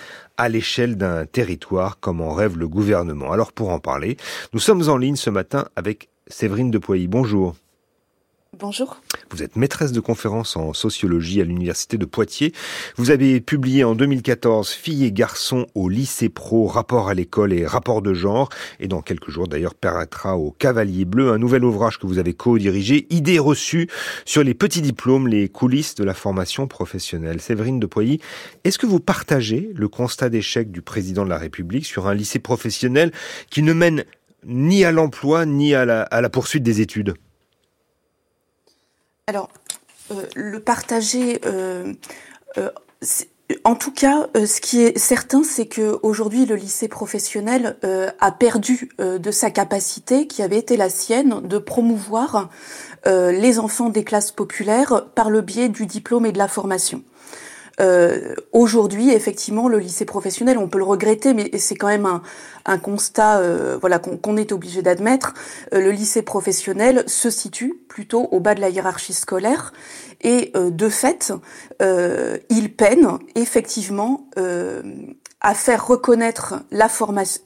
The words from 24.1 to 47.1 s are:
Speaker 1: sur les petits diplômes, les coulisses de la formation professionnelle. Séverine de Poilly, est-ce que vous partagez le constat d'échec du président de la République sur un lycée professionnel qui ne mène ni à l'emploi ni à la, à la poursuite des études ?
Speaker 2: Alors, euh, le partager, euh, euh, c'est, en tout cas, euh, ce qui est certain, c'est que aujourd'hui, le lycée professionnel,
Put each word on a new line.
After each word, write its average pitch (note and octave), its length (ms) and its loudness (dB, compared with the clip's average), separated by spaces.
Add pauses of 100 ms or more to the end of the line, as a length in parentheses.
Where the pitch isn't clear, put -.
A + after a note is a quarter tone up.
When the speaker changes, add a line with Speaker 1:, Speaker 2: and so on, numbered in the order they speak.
Speaker 1:
sur D3+ 180 2
les B2+ 80 2
petits E3+ 300 0
diplômes, C3 460 2
les G#2 200 2
coulisses C3 460 0
de G#2 100 -4
la F#2+ 100 0
formation F#2+ 520 -4
professionnelle. E2+ 760 -8
Séverine A#2+ 400 -2
de G#2+ 60 0
Poilly, A#2 340 0 (440)
est-ce G3 140 0
que - 80 0
vous F#3+ 140 4
partagez D3 720 -2
le G#2 140 -2
constat B2 400 -4
d'échec A2+ 420 -2
du F2 120 -12
président F#2+ 420 -4
de F#2+ 60 -2
la E2 80 -2
République F2 480 -6
sur F#2 200 -6
un G2+ 60 2
lycée G#2 260 -4
professionnel B2+ 760 0 (360)
qui - 140 -2
ne D#3 100 4
mène E3 320 2 (400)
ni D#3+ 400 4
à E3+ 80 4
l'emploi D#3+ 540 2
ni C#3+ 280 4
à B2+ 120 4
la, A2+ 160 2
à A#2 180 0
la A#2+ 80 2
poursuite C3 340 -2
des A2+ 200 4
études ? G2+ 320 -2 (2250)
Speaker 2:
Alors, G3+ 220 -6 (600)
euh, G3 140 -10 (100)
le G#3 240 -8
partager, A#3+ 880 -2
euh, F#3 480 -4 (640)
euh, F#4+ 120 -4 (300)
c'est, - 280 -4 (340)
en A#3 140 4
tout C4+ 160 -8
cas, C#4+ 440 2
euh, G#3+ 100 2
ce - 140 -2
qui A#3+ 220 2
est A#3 160 4
certain, C4+ 460 2
c'est B3 220 -4
que G#3+ 360 -2
aujourd'hui, A3 420 0
le G#3+ 120 2
lycée G3 320 -6
professionnel, G#3+ 960 -4